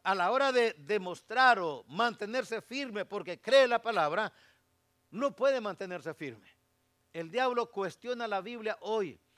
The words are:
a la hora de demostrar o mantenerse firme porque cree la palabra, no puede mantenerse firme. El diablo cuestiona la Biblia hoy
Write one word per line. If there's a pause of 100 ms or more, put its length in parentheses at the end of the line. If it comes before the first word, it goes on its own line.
a
la
hora
de
demostrar
o
mantenerse
firme
porque
cree
la
palabra, (800)
no
puede
mantenerse
firme. (640)
El
diablo
cuestiona
la
Biblia
hoy (180)